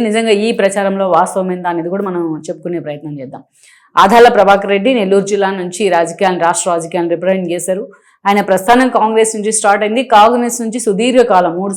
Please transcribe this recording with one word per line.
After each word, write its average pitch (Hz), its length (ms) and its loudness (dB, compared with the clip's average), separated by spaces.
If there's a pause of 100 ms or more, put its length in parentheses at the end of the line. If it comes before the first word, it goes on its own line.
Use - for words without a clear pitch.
నిజంగా 220 260 0 (120)
ఈ - 20 0 (140)
ప్రచారంలో 196 520 0
వాస్తవం 185 420 0
ఎంత 180 180 -8
అనేది 170 200 -4
కూడా 196 140 -4
మనం 175 160 -4 (240)
చెప్పుకునే 175 380 -8
ప్రయత్నం 147 340 -10
చేద్దాం. - 240 -16 (600)
ఆదాల 233 340 6
ప్రభాకర్ 196 360 2
రెడ్డి 196 260 0
నెల్లూరు 196 320 0
జిల్లా 196 180 0 (120)
నుంచి 180 220 -6 (120)
రాజకీయాలను, 170 520 0
రాష్ట్ర 175 260 -2
రాజకీయాలను 170 420 -4
రిప్రజెంట్ 180 380 -2
చేశారు. 185 300 -4 (440)
ఆయన 202 140 2 (100)
ప్రస్థానం 233 360 4 (120)
కాంగ్రెస్ 220 380 2
నుంచి 214 220 -4
స్టార్ట్ 208 280 2
అయింది. 233 160 -2 (140)
కాంగ్రెస్ 240 460 4
నుంచి 226 240 -6
సుదీర్ఘకాలం 208 720 2
మూడు 196 180 -4